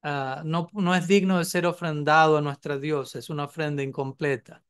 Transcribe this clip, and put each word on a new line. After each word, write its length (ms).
Ah, 420
no, 300
no 200
es 140
digno 300
de 80
ser 200
ofrendado 720
a 40
nuestra 360
diosa, 400
es 120
una 140
ofrenda 380
incompleta. 880